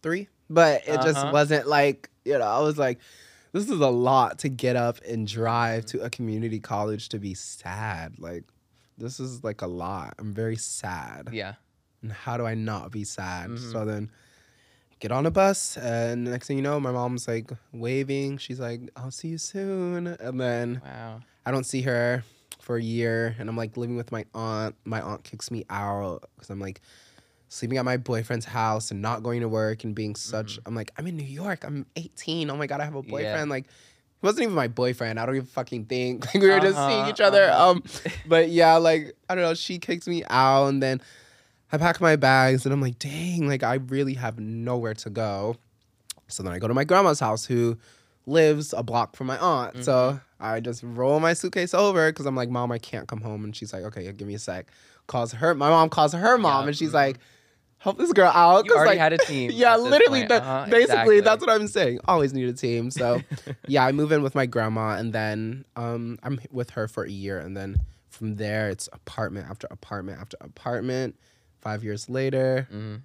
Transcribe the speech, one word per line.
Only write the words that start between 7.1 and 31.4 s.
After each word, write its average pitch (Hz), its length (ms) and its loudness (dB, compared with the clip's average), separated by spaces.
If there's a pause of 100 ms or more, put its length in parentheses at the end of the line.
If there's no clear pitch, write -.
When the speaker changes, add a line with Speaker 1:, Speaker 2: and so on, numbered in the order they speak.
Speaker 1:
be 98 140 -8
sad. 92 840 -12
Like, 85 260 -14 (520)
this 120 220 -12
is, 127 240 -12
like, 107 180 -8
a 92 60 -8
lot. 87 520 -10
I'm 107 140 -10
very 113 220 -4
sad." 76 760 -12
Speaker 2:
Yeah. 104 220 -10 (460)
Speaker 1:
And 113 100 -10
how 120 260 -8
do 120 80 -4
I 113 80 -4
not 107 380 -6
be 107 120 -8
sad? 90 460 -10
Speaker 2:
Mm-hmm. 117 220 -12
Speaker 1:
So 113 120 -6
then 107 260 -6 (920)
get 107 120 -8
on 135 140 0
a 165 60 2
bus, 196 460 0
and 120 480 -4
the 123 60 -6
next 123 160 -8
thing 139 100 -4
you 135 60 -2
know, 147 160 -2
my 135 120 -4
mom's, 123 360 -4
like, 113 240 -6 (220)
waving. 135 640 -6
She's 127 220 -12
like, 120 220 -8 (140)
"I'll 127 160 -12
see - 160 -14
you 165 100 -8
soon." 180 680 -6
And 127 320 -8
then 120 440 -4
Speaker 2:
Wow. 117 380 -16 (240)
Speaker 1:
I 127 60 -4
don't 131 140 -2
see 131 160 -6
her 120 420 0 (380)
for 120 160 -6
a 117 40 -4
year, 117 560 -2
and 110 120 -10
I'm, 110 80 -6
like, 113 180 -8
living 120 220 -6
with 117 160 -10
my 110 200 -8
aunt. 110 420 -6 (100)
My 110 160 -6
aunt 101 240 -10
kicks - 260 -14
me 113 180 -8
out 101 540 -6 (140)
'cause - 120 -20
I'm, 98 100 -12
like, 98 220 -12 (680)
sleeping 123 280 -6
at 127 80 -2
my 127 100 0
boyfriend's 117 500 -4
house 110 460 -2
and 101 100 -8
not 110 220 -4
going 120 160 -4
to 117 80 -4
work 110 380 -2
and 107 100 -6
being 107 220 -6
such, 107 400 -10
Speaker 2:
Mm-hmm. 117 100 -18
Speaker 1:
I'm 117 80 -8
like, 110 220 -8
"I'm 156 100 -8
in 175 80 -8
New 151 80 -8
York. 160 400 -8